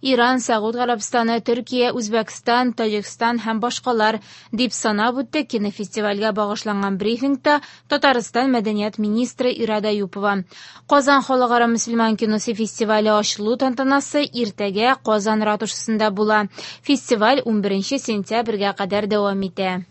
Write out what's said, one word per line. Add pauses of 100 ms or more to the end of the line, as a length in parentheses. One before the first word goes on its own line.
Иран,
Сәгуд
Гарәбстаны,
Төркия,
Үзбәкстан,
Таҗикстан
һәм
башкалар, (300)
дип
санап
үтте
кинофестивальгә
багышланган
брифингта (280)
Татарстан
мәдәният
министры
Ирада
Юпова. (440)
Казан
Халыкара
мөселман
киносы
фестивале
ачылу
тантанасы
иртәгә
Казан
ратушасында
була. (380)
Фестиваль
унберенче
сентябрьгә
кадәр
дәвам
итә.